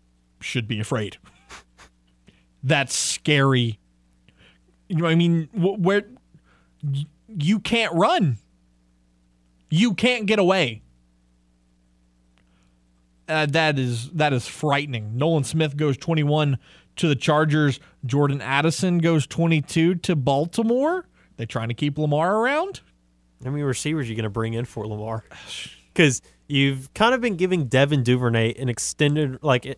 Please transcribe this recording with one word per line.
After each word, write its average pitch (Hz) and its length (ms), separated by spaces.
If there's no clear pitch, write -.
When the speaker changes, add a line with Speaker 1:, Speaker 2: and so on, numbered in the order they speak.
Speaker 1:
should 117 280
be 107 120
afraid. 107 380
<laughs> - 680
That's 139 320
scary. 135 840
You 180 100
know 160 60
what 165 80
I 160 40
mean? 170 380
Wh-, 196 260
where 196 240
y-, 143 220
you 196 320
can't 226 340
run. 185 440
You 196 240
can't 240 320
get 214 140
away. 175 420
Uh, 156 160
that 151 340
is, 123 320
that 151 220
is 123 140
frightening. 139 680
Nolan 151 280
Smith 156 320
goes 147 180
twenty-one 151 600
to 170 100
the 147 80
Chargers. 151 640
Jordan 143 360
Addison 151 560
goes 165 280
twenty-two 165 720
to 175 220
Baltimore. 233 880
They 113 80
trying 113 240
to 120 40
keep 143 240
Lamar 151 380
around? 294 460
Speaker 2:
How 127 80
many 147 120
receivers 143 440
are - 20
you 110 80
gonna 110 120
bring 113 240
in 117 120
for 107 200
Lamar? 110 440
<sighs> - 680
'Cause 147 260
you've 135 460
kind 233 220
of 240 60
been 226 160
giving 175 300
Devin 135 360
Duvernay 117 520
an 131 120
extended, 147 760
like, 135 360